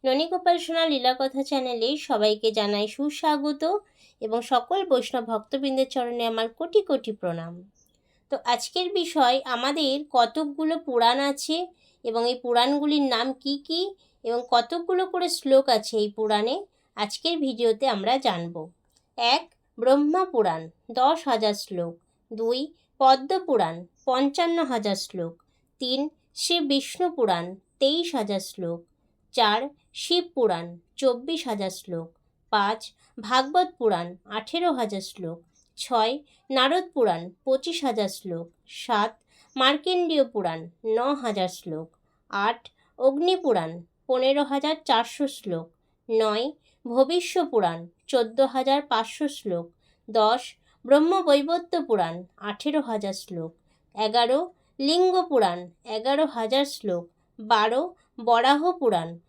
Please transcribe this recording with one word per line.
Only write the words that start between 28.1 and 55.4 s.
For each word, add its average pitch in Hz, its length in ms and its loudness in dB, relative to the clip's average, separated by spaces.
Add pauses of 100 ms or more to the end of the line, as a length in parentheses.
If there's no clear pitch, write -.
হাজার 202 260 -2
শ্লোক। 170 400 -8 (520)
চার, 226 360 2 (240)
শিব 349 320 -2 (100)
পুরাণ, 175 440 0 (180)
চব্বিশ 269 520 -2
হাজার 202 220 -4
শ্লোক। 165 380 -10 (420)
পাঁচ, 214 420 0 (280)
ভাগবত 269 480 2 (100)
পুরাণ, 180 460 0
আঠেরো 330 480 -2
হাজার 208 280 -4
শ্লোক। 170 380 -10 (380)
ছয়, 240 420 0 (320)
নারদ 277 440 2
পুরাণ, 180 360 0 (140)
পঁচিশ 277 400 -2
হাজার 214 240 0
শ্লোক। 170 380 -8 (200)
সাত, 220 460 -2 (440)
মার্কেন্ডীয় 302 680 2
পুরাণ, 170 440 -4 (280)
ন 269 180 0
হাজার 208 340 -2
শ্লোক। 160 400 -10 (400)
আট, 208 400 -4 (300)
অগ্নি 294 380 2
পুরাণ, 175 460 -2 (240)
পনেরো 262 380 2
হাজার 285 400 0
চারশো 233 440 2
শ্লোক। 170 380 -8 (560)
নয়, 226 300 0 (420)
ভবিষ্য 330 560 2
পুরাণ, 170 360 0 (200)
চোদ্দ 233 340 0
হাজার 269 500 2
পাঁচশো 226 380 -2
শ্লোক। 175 380 -6 (440)
দশ, 220 320 4 (440)
ব্রহ্মবৈবর্ত 330 920 4 (120)
পুরাণ, 180 360 0 (120)
আঠেরো 247 440 -4
হাজার 208 320 -6
শ্লোক। 165 400 -10 (540)
এগারো, 240 460 0 (280)
লিঙ্গ 359 420 4
পুরাণ, 185 480 0 (140)